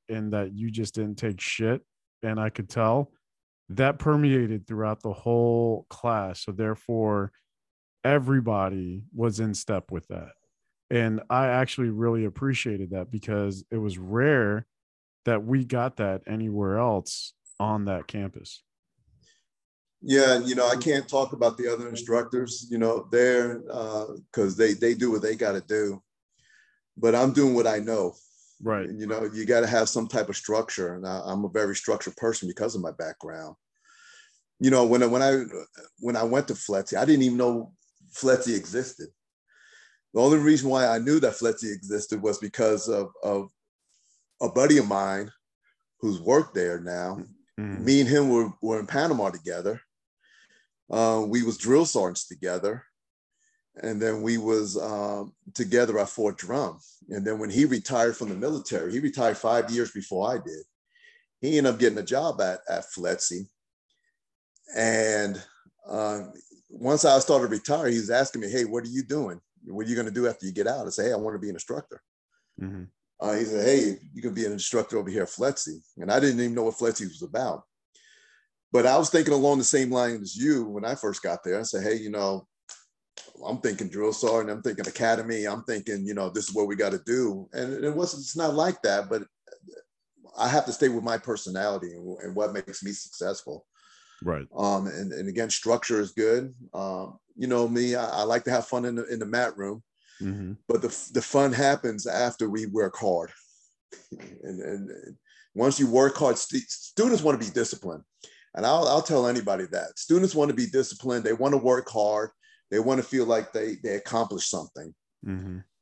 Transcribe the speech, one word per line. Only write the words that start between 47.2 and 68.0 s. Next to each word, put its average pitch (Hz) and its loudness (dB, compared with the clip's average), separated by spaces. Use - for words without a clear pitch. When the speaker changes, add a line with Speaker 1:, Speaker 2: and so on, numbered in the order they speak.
Speaker 1:
Mm-hmm. 104 -6
Speaker 2:
Me 135 6
and 127 4
him 143 4
were, 117 4
were 110 -2
in 101 -8
Panama 135 0
together. 90 -6
Uh, 110 2
we 120 0
was 110 -2
drill 135 4
sergeants 92 -2
together. 92 -6
And 107 -4
then 110 0
we 117 0
was, 107 0
um, 101 -6
together 113 2
at 98 0
Fort 104 -2
Drum. 127 -6
And 98 -4
then 110 -2
when 107 -6
he 123 4
retired 117 0
from 110 -8
the 95 -6
military, 98 -4
he 123 -4
retired 127 0
five 113 0
years 117 -2
before 98 -4
I 123 -4
did. 80 -12
He 151 2
ended 135 4
up 110 -6
getting 117 6
a 101 -4
job 139 -2
at, 98 -2
at 85 -4
Fletzy. 90 -4
And, 110 0
uh, 107 -4
once 143 0
I 139 10
started 123 4
retiring, 135 0
he 117 2
was 104 -4